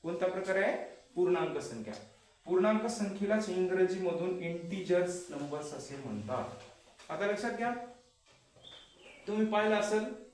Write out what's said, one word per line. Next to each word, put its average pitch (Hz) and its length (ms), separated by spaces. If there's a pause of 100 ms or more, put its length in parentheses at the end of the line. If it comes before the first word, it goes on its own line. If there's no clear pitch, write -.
कोणता 180 240
प्रकार 190 300
आहे? - 200 (380)
पूर्णांक 170 440
संख्या. 113 360 (520)
पूर्णांक 214 400
संख्येलाच 202 600
इंग्रजीमधून 180 920
इंटिजर्स 175 880
नंबर्स 147 420
असे - 240
म्हणतात. 117 480 (680)
आता 190 160
लक्षात 220 240
घ्या, 233 240 (1500)
तुम्ही 214 180
पाहिलं 214 300
असेल 214 280 (300)